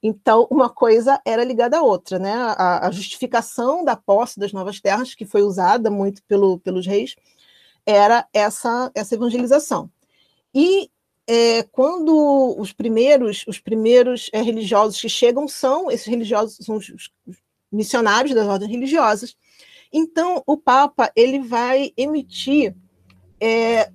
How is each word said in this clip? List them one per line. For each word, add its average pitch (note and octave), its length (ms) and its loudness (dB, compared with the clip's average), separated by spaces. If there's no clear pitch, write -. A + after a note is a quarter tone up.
Então, A3 480 2
uma B3 200 2
coisa A#3 560 2
era A3+ 180 0
ligada B3 340 0
à E4 40 0
outra, F#3+ 360 0
né? G3 140 -4
A, G#3+ 540 -2
a F#3+ 40 0
justificação A#3+ 920 -4
da B3 120 0
posse G#3+ 440 -2
das G3+ 100 -6
novas F#3+ 300 -10
terras, A3+ 340 -4
que G#3+ 120 -14
foi G#3 160 0
usada G3+ 480 0
muito G3 320 -4
pelo, G3 380 0
pelos F#3 260 -6
reis, F#3+ 300 -4
era G#3+ 480 4
essa, A3+ 600 -2
essa G#3+ 200 -6
evangelização. A#3+ 760 -2
E, F4 360 2
é, A#3 380 2
quando D4 920 2
os G3 140 -10
primeiros, A3+ 760 2
os - 120 -10
primeiros, A#3+ 760 2
é, G#3+ 80 -2
religiosos A3 580 0
que A3+ 100 -8
chegam A#3+ 380 0
são D4 440 -2
esses A#3 160 -6
religiosos, A3 580 -4
são G#3+ 120 -6
os, G3+ 120 -10
os - 220 -20
missionários A3+ 640 0
das G#3+ 120 2
ordens G3+ 240 -4
religiosas. A#3+ 680 -2
Então, E4 560 -2
o D4 80 2
Papa, C#4 640 2
ele C4 220 4
vai B3 580 -2
emitir, C#4 800 -2
é, A3+ 540 0